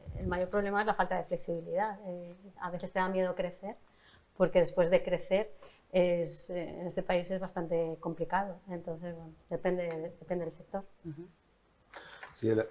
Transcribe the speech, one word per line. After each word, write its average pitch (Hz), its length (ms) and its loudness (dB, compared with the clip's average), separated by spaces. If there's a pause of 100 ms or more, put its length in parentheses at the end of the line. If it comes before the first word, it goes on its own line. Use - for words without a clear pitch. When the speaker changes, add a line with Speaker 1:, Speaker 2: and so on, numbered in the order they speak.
(180)
Speaker 1:
el 180 100 -4
mayor 180 220 0
problema 202 320 2
es 214 40 0
la 202 80 2
falta 185 220 2
de 170 80 -2
flexibilidad. 175 800 -2
Eh, 175 300 -10 (260)
a 180 100 -6
veces 175 220 -6
te 190 60 -2
da 185 100 4
miedo 185 260 2
crecer 185 420 -6 (600)
porque 180 220 6
después 170 320 6
de 180 120 6
crecer 190 500 0 (400)
es, 175 580 2
eh, 165 300 -6
en 180 80 -4
este 185 160 -2
país 180 260 0
es 190 100 0
bastante 165 600 0
complicado. 175 560 -2 (120)
Entonces, 170 460 -6
bueno, 160 180 -14 (160)
depende, 170 720 -2
depende 175 280 -4
del 160 60 -6
sector. 196 300 -8 (220)
Speaker 2:
Ujú. 165 240 -10 (1040)
Speaker 3:
Sí, - 160 0
el, 110 220 4